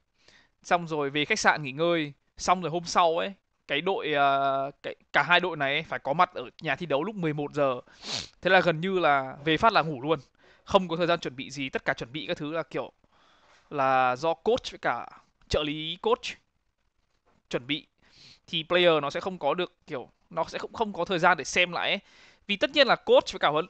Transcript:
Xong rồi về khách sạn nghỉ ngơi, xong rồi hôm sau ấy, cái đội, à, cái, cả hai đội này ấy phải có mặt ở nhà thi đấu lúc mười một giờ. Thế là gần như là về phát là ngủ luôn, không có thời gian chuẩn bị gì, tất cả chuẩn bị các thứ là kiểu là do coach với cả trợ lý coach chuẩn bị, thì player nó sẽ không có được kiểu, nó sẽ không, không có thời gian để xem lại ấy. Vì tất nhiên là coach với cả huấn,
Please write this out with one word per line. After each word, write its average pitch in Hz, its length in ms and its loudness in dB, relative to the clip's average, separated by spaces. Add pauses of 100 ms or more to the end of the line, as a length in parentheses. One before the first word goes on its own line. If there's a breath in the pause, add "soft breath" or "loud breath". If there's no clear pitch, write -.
(640 soft breath)
Xong 175 240 0
rồi 147 240 -2
về 147 140 0
khách 214 140 0
sạn 180 240 2
nghỉ 131 100 -8
ngơi, 160 400 -2 (240)
xong 185 260 0
rồi 156 80 -4
hôm 170 140 -4
sau 170 340 2
ấy, 190 140 -4 (360)
cái 147 120 0
đội, 151 340 -2
à, 139 160 4 (520)
cái, - 120 -10 (180)
cả 147 100 6
hai 175 180 4
đội 175 160 -2
này 139 160 0
ấy 156 100 0
phải 143 160 -8
có 135 140 -4
mặt 175 220 2
ở 117 160 -10 (120)
nhà 147 140 -2
thi 175 100 -8
đấu 147 180 0
lúc 220 100 -6
mười 165 180 -2
một 143 220 -6
giờ. 135 260 2 (640 loud breath)
Thế 180 80 2
là 185 100 8
gần 170 200 2
như 190 180 0
là 139 460 2
về 156 120 4
phát 220 160 4
là 170 100 4
ngủ 147 200 -6
luôn, 156 160 0 (460 soft breath)
không 185 240 4
có 165 80 -2
thời 175 100 2
gian 170 140 2
chuẩn 135 160 -10
bị 120 140 -12
gì, 135 180 -8
tất - 160 -6
cả 135 100 0
chuẩn 120 180 -8
bị 135 140 -8
các 175 100 -4
thứ 151 160 -8
là 165 100 -4
kiểu 135 300 -8 (800 soft breath)
là 131 460 2
do 165 180 0
coach - 360 0
với 175 80 -16
cả 123 300 -4 (400)
trợ 151 140 0
lý 156 400 -6
coach 233 220 0 (1300)
chuẩn 127 160 -4
bị, 147 200 -6 (600 loud breath)
thì 160 220 -6
player 175 340 4
nó 143 80 -4
sẽ 170 100 -6
không 185 180 -6
có 147 160 0
được 180 180 -4 (140)
kiểu, 127 240 -10 (200)
nó 165 140 -4
sẽ - 140 -8
không, - 140 -8
không 208 200 -2
có 170 120 -4
thời 180 140 0
gian 175 180 -2
để 151 80 -10
xem 180 280 0
lại 120 180 -4
ấy. 202 100 -4 (460 soft breath)
Vì 202 100 -4
tất 294 140 -2
nhiên 277 160 4
là 180 100 4
coach - 360 2
với 185 60 -12
cả 170 100 2
huấn, 156 220 0